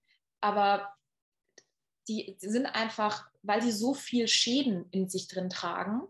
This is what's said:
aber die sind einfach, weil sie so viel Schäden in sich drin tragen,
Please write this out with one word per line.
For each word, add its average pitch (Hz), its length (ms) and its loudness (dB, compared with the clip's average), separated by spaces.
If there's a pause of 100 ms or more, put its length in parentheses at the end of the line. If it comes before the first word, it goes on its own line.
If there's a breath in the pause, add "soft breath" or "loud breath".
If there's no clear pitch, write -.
(400)
aber 202 520 2 (1160)
die 214 300 -6
sind 226 280 -2
einfach, 220 600 -2 (140)
weil 208 180 2
sie 233 120 2
so 226 200 0
viel 240 360 0
Schäden 233 640 2
in 190 160 0
sich 185 180 -4
drin 185 240 -6
tragen, 180 600 -2